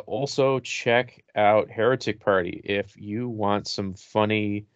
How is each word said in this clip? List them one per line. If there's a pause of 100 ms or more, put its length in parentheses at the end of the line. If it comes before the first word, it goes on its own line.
also
check (140)
out
Heretic
Party
if
you
want
some
funny (120)